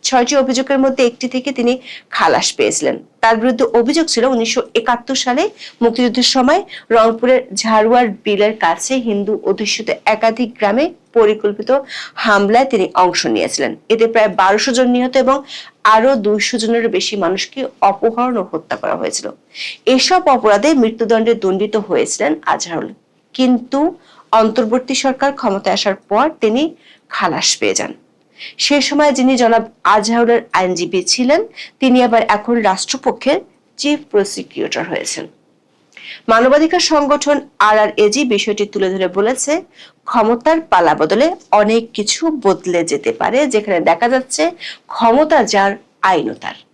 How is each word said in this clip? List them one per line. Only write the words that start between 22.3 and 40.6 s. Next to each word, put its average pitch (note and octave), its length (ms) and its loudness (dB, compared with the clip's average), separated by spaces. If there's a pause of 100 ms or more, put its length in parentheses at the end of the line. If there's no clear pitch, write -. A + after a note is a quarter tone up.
আজহারুল, E3 360 -6 (460)
কিন্তু B3+ 460 0 (600)
অন্তর্বর্তী A#3 540 0 (100)
সরকার C4+ 260 0 (100)
ক্ষমতায় G3 380 -2
আসার G3 180 -2 (140)
পর A3 140 2 (180)
তিনি A3 200 0 (520)
খালাস - 340 -2 (120)
পেয়ে G2 180 -2
যান। - 140 -6 (720)
সে C#4+ 120 2 (120)
সময় D4 300 2
যিনি C4 140 2 (100)
জনাব A3+ 200 4 (320)
আজহারুলের A#3 460 2 (180)
আইনজীবী F3+ 420 -2 (120)
ছিলেন, C4+ 280 2 (400)
তিনি B3+ 260 4
আবার A3+ 160 4 (120)
এখন G#3 200 -2 (160)
রাষ্ট্রপক্ষের B3+ 680 -2 (400)
চিফ D4 200 0 (140)
প্রসিকিউটর - 800 -4
হয়েছেন। - 340 -8 (1040)
মানবাধিকার D4 520 4 (100)
সংগঠন D4 440 2 (320)
আর G#3+ 160 4
আর G#3 60 -2 (140)
এ - 100 4
জি C4+ 80 0 (120)
বিষয়টি G3+ 380 -2
তুলে F#3+ 220 -2
ধরে F#3+ 140 -2 (100)
বলেছে, B3+ 340 -2 (580)
ক্ষমতার A#3 480 2 (140)